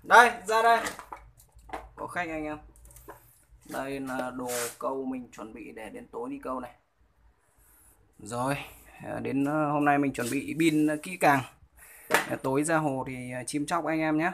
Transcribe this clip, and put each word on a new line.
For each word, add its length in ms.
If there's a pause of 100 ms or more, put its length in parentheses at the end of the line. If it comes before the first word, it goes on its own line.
Đây, 280 (160)
ra 160
đây. 240 (1080)
Có 100
khách 220
anh 160
em. 140 (1040)
Đây 360
là 300
đồ 200 (280)
câu 260
mình 280
chuẩn 220
bị 180
để 180
đến 220
tối 180
đi 120
câu 180
này. 140 (1400)
Rồi, 380 (480)
à, 180
đến, 220
ờ, 280
hôm 120
nay 140
mình 140
chuẩn 180
bị 280
pin, 280
ờ, 160
kỹ 140
càng. 240 (680)
À, 340
tối 220
ra 120
hồ 300
thì, 260
ờ, 140
chim 200
chóc 180
anh 160
em 180
nhé. 160